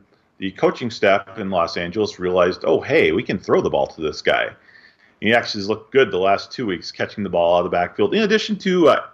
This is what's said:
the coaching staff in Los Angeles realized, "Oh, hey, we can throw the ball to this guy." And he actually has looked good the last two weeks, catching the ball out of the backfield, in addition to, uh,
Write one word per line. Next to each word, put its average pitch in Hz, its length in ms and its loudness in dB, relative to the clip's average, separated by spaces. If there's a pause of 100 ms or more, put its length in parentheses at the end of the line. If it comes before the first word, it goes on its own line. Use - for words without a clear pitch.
(380)
the 95 140 -6
coaching 143 400 -2
staff - 460 0
in 98 120 -8
Los 85 280 -2
Angeles 90 420 -4
realized, 90 440 0
"Oh, 135 180 2
hey, 123 300 2
we 104 120 0
can 95 160 -4
throw 165 220 0
the - 80 -2
ball 71 180 0
to - 140 -18
this 76 200 -6
guy." 58 240 0
And - 840 -10
he 117 40 4
actually 110 280 0
has 98 80 -4
looked - 220 -6
good 127 200 4
the 92 80 -2
last 95 320 0
two 127 140 -8
weeks, 87 260 -6
catching 104 320 -8
the 95 60 -6
ball 87 260 2
out 87 40 4
of 90 60 2
the 87 40 -6
backfield, 90 440 -2
in 208 80 0
addition 214 360 0
to, 180 320 2
uh, 107 120 4 (120)